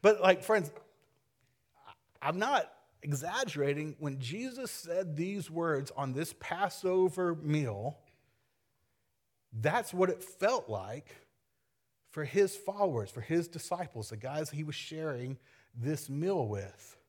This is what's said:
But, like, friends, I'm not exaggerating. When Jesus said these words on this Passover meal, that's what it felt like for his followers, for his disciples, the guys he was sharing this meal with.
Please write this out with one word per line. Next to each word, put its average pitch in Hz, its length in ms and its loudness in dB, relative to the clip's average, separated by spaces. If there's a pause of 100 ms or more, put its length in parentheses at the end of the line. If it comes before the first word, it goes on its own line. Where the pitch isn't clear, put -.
But, 208 180 8
like, 185 240 6
friends, 196 280 2 (1500)
I'm 160 160 0
not 220 320 2 (320)
exaggerating. 147 960 -2
When 139 200 -4
Jesus 233 520 -6
said 170 440 -2
these 185 340 -2
words 160 460 0
on 135 160 -2
this 151 280 -4
Passover 185 960 2
meal, 147 640 0 (1600)
that's 151 400 0
what 185 160 6
it 185 120 -2
felt - 460 0
like 107 480 -6 (960)
for 156 140 -4
his 185 320 4
followers, 185 520 0
for 120 120 -10
his 165 260 0
disciples, 165 600 -6
the 113 80 -8
guys 147 320 -4
he 147 160 -6
was 147 100 -6
sharing 135 600 -6 (360)
this 143 360 -4
meal 156 360 0
with. 98 520 -6 (100)